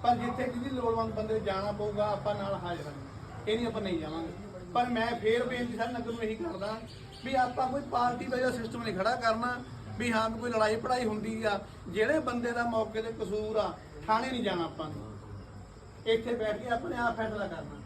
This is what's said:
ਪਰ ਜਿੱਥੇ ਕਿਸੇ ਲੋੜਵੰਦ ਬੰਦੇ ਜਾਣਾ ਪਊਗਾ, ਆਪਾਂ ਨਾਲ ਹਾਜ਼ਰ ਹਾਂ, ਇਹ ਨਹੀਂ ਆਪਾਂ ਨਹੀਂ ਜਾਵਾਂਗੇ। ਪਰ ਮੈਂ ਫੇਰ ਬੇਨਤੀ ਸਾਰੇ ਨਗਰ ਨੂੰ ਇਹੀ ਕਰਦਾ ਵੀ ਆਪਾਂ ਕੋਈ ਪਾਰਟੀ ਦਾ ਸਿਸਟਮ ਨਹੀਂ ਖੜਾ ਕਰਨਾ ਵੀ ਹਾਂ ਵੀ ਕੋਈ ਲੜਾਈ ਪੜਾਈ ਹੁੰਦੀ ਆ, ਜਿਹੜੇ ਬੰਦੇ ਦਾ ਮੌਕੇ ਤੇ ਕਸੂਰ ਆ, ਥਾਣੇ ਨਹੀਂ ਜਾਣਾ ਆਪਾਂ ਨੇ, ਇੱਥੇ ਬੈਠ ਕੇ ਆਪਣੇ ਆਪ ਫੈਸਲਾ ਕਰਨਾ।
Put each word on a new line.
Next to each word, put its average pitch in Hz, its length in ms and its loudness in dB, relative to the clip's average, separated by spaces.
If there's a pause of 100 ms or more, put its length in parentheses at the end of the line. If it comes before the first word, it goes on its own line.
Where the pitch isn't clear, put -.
ਪਰ 247 140 8
ਜਿੱਥੇ 240 260 0
ਕਿਸੇ 247 280 -2
ਲੋੜਵੰਦ 226 420 2
ਬੰਦੇ 214 280 0
ਜਾਣਾ 196 300 0
ਪਊਗਾ, 208 360 0
ਆਪਾਂ 202 280 0
ਨਾਲ 196 280 -2
ਹਾਜ਼ਰ 170 220 -4
ਹਾਂ, 147 80 -8 (540)
ਇਹ 214 80 4
ਨਹੀਂ 233 120 2
ਆਪਾਂ 220 140 -2
ਨਹੀਂ 180 180 0
ਜਾਵਾਂਗੇ। 165 340 -4 (400)
ਪਰ 240 160 6
ਮੈਂ 226 180 2 (140)
ਫੇਰ 226 240 4
ਬੇਨਤੀ 240 320 -2
ਸਾਰੇ 233 160 0
ਨਗਰ 233 180 -4
ਨੂੰ 233 120 -4
ਇਹੀ 214 120 -2
ਕਰਦਾ 190 420 -4 (480)
ਵੀ 269 100 -2
ਆਪਾਂ 254 320 4
ਕੋਈ 277 140 0 (100)
ਪਾਰਟੀ 240 340 2
ਦਾ 247 120 0 (140)
ਸਿਸਟਮ 233 320 -4
ਨਹੀਂ 208 120 -2
ਖੜਾ 208 200 4
ਕਰਨਾ 240 480 2 (340)
ਵੀ 240 140 0
ਹਾਂ 220 180 4
ਵੀ 226 100 -4
ਕੋਈ 240 120 -2
ਲੜਾਈ 220 260 6
ਪੜਾਈ 247 280 2
ਹੁੰਦੀ 214 380 0
ਆ, 202 160 4 (280)
ਜਿਹੜੇ 214 340 4
ਬੰਦੇ 240 300 0
ਦਾ 240 140 2
ਮੌਕੇ 220 360 2
ਤੇ 226 180 -2
ਕਸੂਰ 214 380 0
ਆ, 190 140 2 (360)
ਥਾਣੇ 233 240 4
ਨਹੀਂ 240 120 0
ਜਾਣਾ 180 200 2
ਆਪਾਂ 156 260 -4
ਨੇ, - 1200 -6
ਇੱਥੇ 226 220 2
ਬੈਠ 214 220 0
ਕੇ 247 120 -6
ਆਪਣੇ 240 280 0
ਆਪ 233 200 2
ਫੈਸਲਾ 208 300 -2
ਕਰਨਾ। 147 380 -8